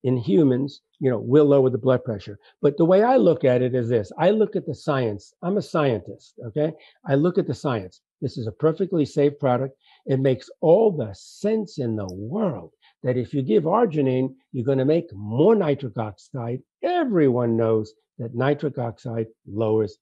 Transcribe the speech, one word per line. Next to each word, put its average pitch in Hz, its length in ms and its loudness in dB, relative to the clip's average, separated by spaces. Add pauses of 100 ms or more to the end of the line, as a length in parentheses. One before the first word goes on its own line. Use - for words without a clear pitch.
in 127 140 0
humans, 139 640 0 (180)
you 131 120 0
know, 110 80 -2
will 131 260 4
lower 139 240 4
the 120 80 -2
blood 127 280 0
pressure. 101 340 -10 (220)
But 143 160 0
the 170 80 4
way 185 180 6
I 262 140 4
look 175 260 4
at 123 180 4
it 127 140 0
is 117 140 0
this. 117 280 0
I 170 140 4
look 214 240 0
at 175 100 -4
the 117 80 -8
science. 120 600 -4 (100)
I'm 185 140 -2
a 185 40 -2
scientist, - 840 -4
okay? 151 240 -2 (340)
I 139 100 0
look 170 220 0
at 180 100 -2
the 139 60 -6
science. 113 480 -6 (200)
This - 160 -8
is 110 100 -8
a 107 40 -8
perfectly 160 540 -2
safe 143 340 0
product. 131 360 -2 (300)
It 131 160 -2
makes 131 280 -2 (120)
all 185 340 4
the 110 180 -6
sense - 640 -6
in 117 200 -4
the 101 140 -6
world 110 600 -6 (320)
that 127 140 -2
if 120 160 -6
you 139 100 -2
give 170 220 2
arginine, 147 640 0 (240)
you're 120 120 -4
gonna 131 200 2
make 160 280 0
more 113 400 2
nitric 143 440 -2
oxide. 117 640 -8 (200)
Everyone 151 760 0
knows 110 360 0 (240)
that 117 160 -10
nitric 139 440 -2
oxide 113 500 -6 (180)
lowers 107 560 -2